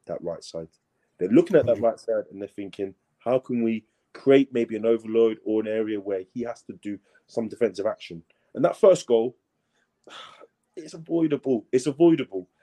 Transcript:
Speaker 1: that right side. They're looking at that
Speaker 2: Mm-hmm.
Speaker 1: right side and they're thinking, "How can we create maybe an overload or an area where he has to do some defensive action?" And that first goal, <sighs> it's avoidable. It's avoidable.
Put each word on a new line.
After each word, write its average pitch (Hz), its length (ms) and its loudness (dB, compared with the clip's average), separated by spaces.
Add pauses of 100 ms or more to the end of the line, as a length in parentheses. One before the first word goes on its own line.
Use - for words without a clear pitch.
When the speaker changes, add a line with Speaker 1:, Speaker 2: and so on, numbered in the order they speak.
Speaker 1:
that 82 160 -10
right 82 220 -10
side. 82 240 -14 (500)
They're 90 100 -4
looking 170 280 4
at 131 100 4
that 117 100 2
Speaker 2:
Mm-hmm. 107 80 -4
Speaker 1:
right 110 160 0
side 107 320 -4
and 98 80 -16
they're 101 80 -10
thinking, 98 460 -10 (240)
"How 127 200 -2
can 120 240 -4
we 113 220 -2 (280)
create 135 400 4
maybe 117 240 -2
an 107 100 -6
overload 113 580 2
or 110 160 0
an 107 80 -6
area 107 320 -4
where 95 240 -6 (100)
he 120 80 -8
has 117 200 -10
to - 120 -18
do 98 240 -12 (300)
some 113 200 -6
defensive 98 380 -4
action?" 90 380 -8 (300)
And 127 100 0
that - 120 0
first 185 300 4
goal, - 300 0 (720)
<sighs> - 680 -20
it's 156 180 -18
avoidable. 160 800 -2
It's 131 140 2
avoidable. 139 600 2 (140)